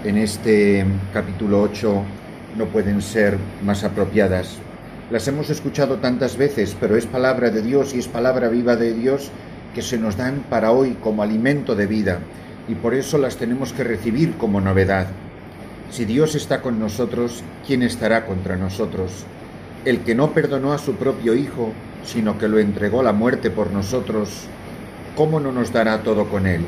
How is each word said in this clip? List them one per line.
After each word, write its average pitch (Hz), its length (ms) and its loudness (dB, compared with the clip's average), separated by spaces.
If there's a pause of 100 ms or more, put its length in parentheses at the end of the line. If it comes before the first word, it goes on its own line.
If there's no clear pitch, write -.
en 104 120 0
este 101 680 4 (260)
capítulo 101 480 0
ocho, 104 440 2 (520)
no 110 100 0
pueden 101 360 0
ser 101 340 2 (300)
más 101 180 0
apropiadas. 95 720 0 (520)
Las 113 180 -2
hemos 143 220 -4
escuchado 135 480 0
tantas 123 400 0
veces, 117 420 0
pero 107 160 2
es 120 120 2
palabra 127 420 2
de 107 140 0
Dios 131 320 2
y 123 40 0
es - 80 -4
palabra 123 400 2
viva 120 280 2
de 117 180 2
Dios 131 380 0 (420)
que 120 80 -6
se 120 160 -4
nos 107 180 0
dan 127 360 -4
para 110 200 4
hoy 127 300 4
como 107 220 0
alimento 117 520 2
de 101 120 2
vida, 95 320 0 (480)
y 113 80 -4
por 117 180 -2
eso 135 240 0
las 131 200 0
tenemos 123 360 -2
que 135 100 -4
recibir 117 540 0
como 101 240 2
novedad. 95 460 4 (840)
Si 120 160 -4
Dios 151 300 2
está 135 260 -2
con 117 180 -2
nosotros, 120 640 -2 (220)
¿quién 131 160 2
estará 113 460 2
contra 92 280 -4
nosotros? 92 680 -4 (580)
El 127 180 2
que 113 120 0
no 143 180 4
perdonó 139 420 0
a 143 40 0
su 139 160 -2
propio 113 400 0
Hijo, 120 400 -2 (320)
sino 107 320 0
que 107 100 0
lo 107 120 4
entregó 101 400 2
a 135 40 4
la 113 100 4
muerte 117 360 2
por 98 220 0
nosotros, 107 720 -2 (720)
¿cómo 156 240 4
no 139 120 -2
nos 120 220 0
dará 110 300 2
todo 104 260 2
con 95 160 0
Él? 87 220 2